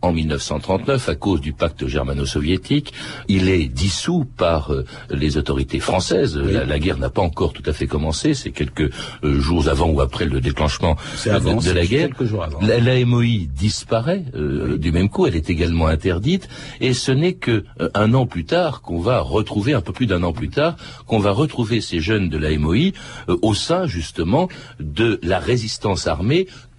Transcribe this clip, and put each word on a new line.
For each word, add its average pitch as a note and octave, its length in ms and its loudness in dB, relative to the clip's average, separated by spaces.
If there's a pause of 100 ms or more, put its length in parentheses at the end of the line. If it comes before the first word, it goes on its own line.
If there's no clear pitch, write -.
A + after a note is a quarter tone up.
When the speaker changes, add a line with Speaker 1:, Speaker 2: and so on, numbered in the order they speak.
Speaker 1:
en E2+ 100 2
mille D#2+ 140 0
neuf C#2+ 160 -2
cent D2+ 180 -4
trente-neuf, A2 480 0
à D#2+ 60 0
cause F2 260 0
du C#2+ 140 -6
pacte D#2 320 -2
germano-soviétique, C#2+ 1040 -2 (360)
il F#2+ 200 4
est F2 180 2
dissous F#2+ 600 0 (100)
par, D#2 380 2
euh, C2 100 -2 (240)
les C#2+ 300 0
autorités C#2 420 -2
françaises. - 560 2
Speaker 2:
Oui. C#2 160 0
Speaker 1:
La, G#2+ 140 0
la D2 120 0
guerre D#2 200 0
n'a C2+ 100 -2
pas - 140 0
encore E2+ 320 0
tout - 100 -14
à D#2+ 80 -2
fait - 140 -2
commencé, D#2 480 0
c'est - 160 -8
quelques, - 420 -2 (320)
euh, C#2+ 160 2
jours D#2 280 2
avant D2+ 200 2
ou D2+ 140 4
après C#2 240 -2
le C2 160 0
déclenchement, D#2 560 0 (180)
Speaker 2:
C'est - 140 -2
Speaker 1:
euh, G2+ 60 4
Speaker 2:
avant, F2+ 200 2
Speaker 1:
de D#2+ 60 2
Speaker 2:
c'est F2 120 2
Speaker 1:
la E2+ 120 2
guerre. C#3 220 2
Speaker 2:
quelques B2+ 200 -2
jours G2+ 160 -2
avant. D2+ 160 -6
Speaker 1:
La, A2 180 4
la B2 180 4
M B2 180 4
O A#2+ 80 4
I A2 260 0
disparaît, A2+ 760 -2 (100)
euh, C#2+ 380 -2
Speaker 2:
Oui. C2 60 -2
Speaker 1:
du D2+ 140 0
même F2+ 160 4
coup, F3+ 180 2
elle G2 80 2
est D#2+ 140 -2
également E2+ 380 2
interdite, F#2 600 0 (360)
et B2+ 100 2
ce B2+ 180 -2
n'est D#3+ 240 2
que, A2+ 300 0 (160)
euh, E2 140 0
un G#2+ 180 4
an B2+ 140 4
plus E2+ 180 -4
tard E3 380 0
qu'on E2+ 180 -4
va A2 200 2
retrouver, G#2+ 520 0
un A#2+ 80 2
peu F2+ 140 -6
plus B2+ 120 0
d'un F2+ 180 2
an E2+ 100 0
plus D2+ 160 -6
tard, D#3 260 0 (300)
qu'on A2 140 2
va G2+ 100 4
retrouver A#2 500 0
ces E2+ 200 -4
jeunes F#2+ 280 0
de D2+ 80 -4
la D2+ 140 0
M D2+ 160 0
O E2+ 80 2
I, F3 180 4 (360)
euh, F#2 140 2
au A2 120 4
sein, F3 320 0
justement, F2+ 640 0 (320)
de F2 420 0
la F2+ 160 0
résistance G#2+ 680 -2
armée A#2+ 400 0 (300)